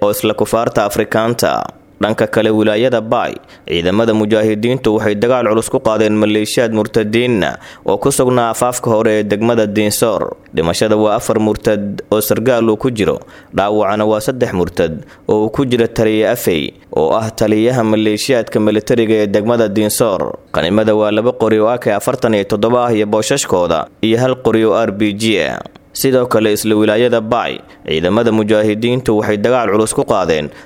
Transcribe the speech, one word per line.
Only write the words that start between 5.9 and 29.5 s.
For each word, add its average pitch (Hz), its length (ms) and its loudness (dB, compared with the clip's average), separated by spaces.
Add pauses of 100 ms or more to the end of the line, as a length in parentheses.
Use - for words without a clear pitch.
maleeshiyaad 107 560 0
murtadiinna 107 800 0 (340)
oo 101 160 0
ku - 80 0
sugnaa 123 460 0
afaafka 123 360 -4
hore 110 300 2
ee 107 40 0
degmada 107 440 0
Diinsoor. 104 720 -2 (180)
Dhimashada 87 400 0
waa 107 240 2
afar 110 240 -2
murtad 104 640 -2
oo 107 160 0
sargaal 117 480 0
uu 107 80 0
ku 135 100 -2
jiro, 98 300 -2 (320)
dhaawacana 104 560 0
waa 107 160 0
saddex 120 320 -4
murtad 85 380 -2 (340)
oo 107 160 2
uu 110 80 0
ku 139 160 -2
jiro 117 200 2
taliye 110 440 0
Afey 87 400 -2 (240)
oo 78 160 2
ah 113 240 0
taliyaha 113 480 2
maleeshiyaadka 110 800 0
militariga 110 520 2
ee 104 120 2
degmada 110 400 0
Diinsoor. 101 720 -2 (180)
Qanimada 107 400 2
waa 107 160 2
laba 110 240 0
qori 110 240 2
oo 107 80 2
A 120 160 0
K 113 80 0
afartan 117 420 -2
iyo 101 140 2
toddoba 117 400 2
ah 120 80 0
iyo 104 160 2
booshashkooda 92 760 0 (140)
iyo 110 220 2
hal 127 160 0
qori 113 240 2
oo 110 100 2
R 107 220 0
P 107 180 0
G 101 100 -6 (200)
ah. 64 160 -6 (400)
Sidoo 127 300 2
kale, 110 240 2
isla 110 220 0
wilaayada 110 440 2
Baay, 110 400 -2 (240)
ciidamada 90 480 0
mujaahidiintu 110 840 0
waxay 107 200 0
dagaal 117 360 0